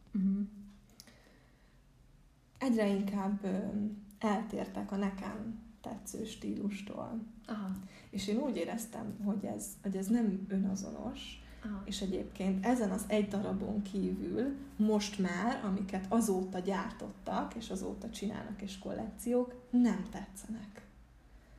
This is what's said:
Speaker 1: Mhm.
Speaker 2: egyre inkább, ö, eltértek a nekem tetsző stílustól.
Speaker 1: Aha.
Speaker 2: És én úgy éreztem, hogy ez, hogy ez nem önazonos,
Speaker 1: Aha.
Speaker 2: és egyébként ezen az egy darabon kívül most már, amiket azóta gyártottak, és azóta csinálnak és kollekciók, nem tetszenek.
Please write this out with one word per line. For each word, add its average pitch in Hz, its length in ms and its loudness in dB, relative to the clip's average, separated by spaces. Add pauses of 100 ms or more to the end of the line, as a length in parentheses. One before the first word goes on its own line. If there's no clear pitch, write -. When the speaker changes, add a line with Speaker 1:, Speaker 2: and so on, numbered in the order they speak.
(120)
Speaker 1:
Mhm. 196 300 4 (2250)
Speaker 2:
egyre 226 300 4
inkább, 196 560 2
ö, 190 140 2 (640)
eltértek 202 720 0
a 196 40 -2
nekem 202 640 -2 (220)
tetsző - 440 -8
stílustól. 208 960 -4 (260)
Speaker 1:
Aha. 208 200 -4 (420)
Speaker 2:
És 196 180 -4
én 214 100 2
úgy 262 200 0
éreztem, - 680 -4
hogy 208 220 0
ez, 208 200 -4 (160)
hogy 190 160 -2
ez 190 100 0
nem 214 400 4
önazonos, - 960 -2 (200)
Speaker 1:
Aha. 202 220 -6
Speaker 2:
és 196 160 -4
egyébként 190 640 0
ezen 233 260 6
az - 160 0
egy 214 200 6
darabon 196 540 0
kívül 196 760 0 (220)
most 214 420 6
már, 190 460 2
amiket 190 440 0
azóta 190 500 4
gyártottak, 196 960 -2
és - 140 -6
azóta 196 400 -4
csinálnak - 520 -6
és - 180 -8
kollekciók, 240 720 -2 (160)
nem 220 400 6
tetszenek. - 760 -10 (720)